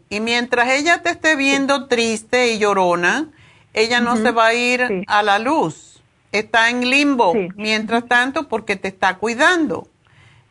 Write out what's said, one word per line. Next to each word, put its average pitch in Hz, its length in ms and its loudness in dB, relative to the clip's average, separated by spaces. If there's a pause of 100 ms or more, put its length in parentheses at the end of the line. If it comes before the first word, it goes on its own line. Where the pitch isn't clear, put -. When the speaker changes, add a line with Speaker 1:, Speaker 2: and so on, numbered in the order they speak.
Speaker 1:
y 202 100 -6
mientras 240 500 0
ella 311 320 0
te 349 100 -4
esté 320 240 0
viendo 277 460 0
Speaker 2:
Sí. 262 80 -14
Speaker 1:
triste 233 640 0
y 214 80 -4
llorona, 196 680 0 (460)
ella 226 280 2
no 240 120 0
Speaker 2:
Ujú. 220 100 0
Speaker 1:
se 240 80 2
va 226 160 4
a 226 60 4
ir 247 340 0
Speaker 2:
Sí. 190 200 -4
Speaker 1:
a 208 160 0
la 202 160 2
luz. 233 640 -4 (280)
Está 214 380 0
en 247 200 -2
limbo 262 440 2
Speaker 2:
Sí. 190 220 -2
Speaker 1:
mientras 220 520 -2
tanto 262 400 0
porque 214 280 -4
te 190 120 -8
está 190 300 -2
cuidando. 269 720 0 (640)